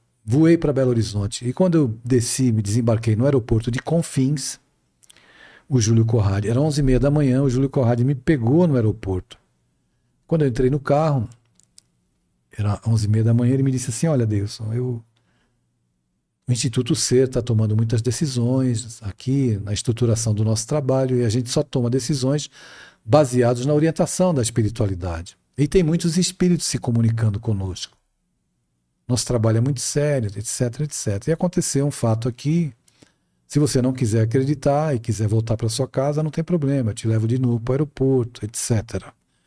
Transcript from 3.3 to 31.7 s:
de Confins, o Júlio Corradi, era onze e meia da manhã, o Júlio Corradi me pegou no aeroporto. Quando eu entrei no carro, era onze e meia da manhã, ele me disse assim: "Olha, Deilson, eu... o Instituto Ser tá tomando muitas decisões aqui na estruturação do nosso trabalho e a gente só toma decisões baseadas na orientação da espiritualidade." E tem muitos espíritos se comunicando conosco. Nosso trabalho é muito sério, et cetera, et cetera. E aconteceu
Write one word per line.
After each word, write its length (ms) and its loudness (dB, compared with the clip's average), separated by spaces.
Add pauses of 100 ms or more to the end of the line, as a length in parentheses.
de 80 -4
Confins, 840 -2 (1080)
o 120 2
Júlio 240 4
Corradi, 440 0
era 120 0
onze 200 0
e 20 0
meia 180 2
da 100 2
manhã, 320 2
o 60 2
Júlio 220 0
Corradi 340 2
me 100 2
pegou 520 2
no 80 2
aeroporto. 640 -2 (880)
Quando 160 0
eu 60 2
entrei 200 0
no 100 0
carro, 480 0 (1300)
era 300 -2
onze 200 2
e 20 0
meia 160 2
da 80 4
manhã, 220 2
ele 80 0
me 80 2
disse 180 -4
assim: 200 -2
"Olha, 180 2
Deilson, 480 -4
eu... 280 -4 (1400)
o 60 0
Instituto 420 -2
Ser 340 2
tá 120 -4
tomando 340 0
muitas 280 0
decisões 1000 -2
aqui 600 -2
na 80 -6
estruturação 640 0
do 100 0
nosso 220 0
trabalho 500 0
e 80 2
a 60 0
gente 180 -2
só 140 0
toma 260 -2
decisões 600 -2 (520)
baseadas 600 2
na 80 0
orientação 640 2
da 80 2
espiritualidade." 960 -4 (180)
E 120 0
tem 140 4
muitos 340 0
espíritos 500 0
se 120 -4
comunicando 600 0
conosco. 580 -6 (1120)
Nosso 200 -2
trabalho 320 0
é 20 2
muito 200 -2
sério, 560 -2
et 100 -10
cetera, 380 -4
et 80 -8
cetera. 380 -4
E 40 0
aconteceu 520 -2